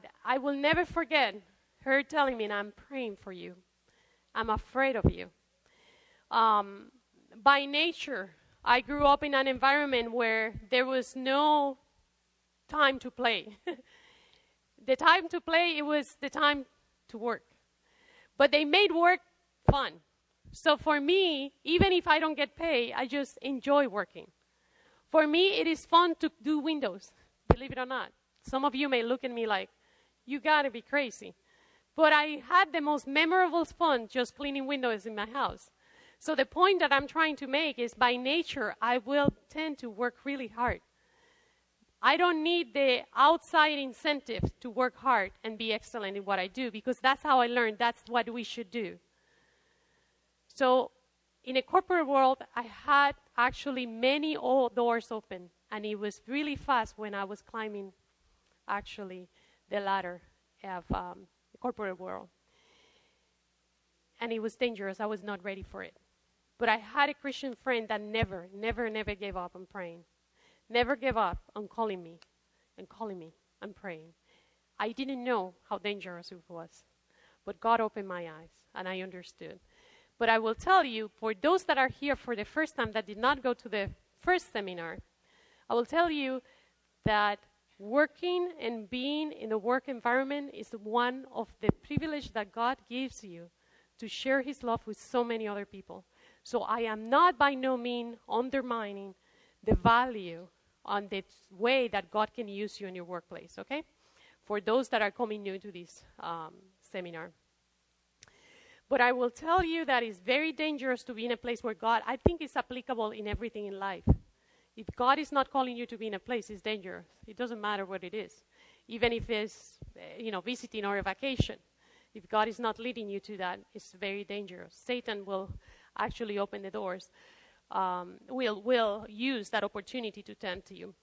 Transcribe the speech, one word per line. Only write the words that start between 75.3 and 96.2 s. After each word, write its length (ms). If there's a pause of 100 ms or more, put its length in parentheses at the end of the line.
how 80
dangerous 560
it 60 (100)
was, 380 (580)
but 160
God 220
opened 260
my 220
eyes 180 (260)
and 140
I 140
understood. 580 (580)
But 120
I 80
will 160
tell 280
you, 280 (100)
for 140
those 300
that 120
are 140 (100)
here 160
for 180
the 120
first 300
time 160
that 140
did 120
not 240
go 100
to 160
the 220 (300)
first 320
seminar, 480 (680)
I 60
will 100
tell 260
you 300 (640)
that 360 (380)
working 800
and 300
being 440
in 180
the 80
work 280
environment 680
is 160
one 600
of 300
the 120
privilege 600
that 200
God 260 (100)
gives 340
you 280 (480)
to 100
share 320
his 220
love 240
with 120
so 240
many 240
other 200
people. 400 (360)